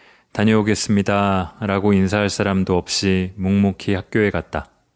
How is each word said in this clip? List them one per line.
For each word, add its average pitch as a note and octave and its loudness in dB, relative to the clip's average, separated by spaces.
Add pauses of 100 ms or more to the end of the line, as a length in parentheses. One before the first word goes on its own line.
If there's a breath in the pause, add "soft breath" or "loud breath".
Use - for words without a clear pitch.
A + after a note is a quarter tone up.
(320 soft breath)
"다녀오겠습니다"라고 G2+ 0
인사할 G2 2
사람도 F#2+ 0
없이 F#2 -2
묵묵히 G2+ 0
학교에 G#2 0
갔다. D#2+ -6 (260)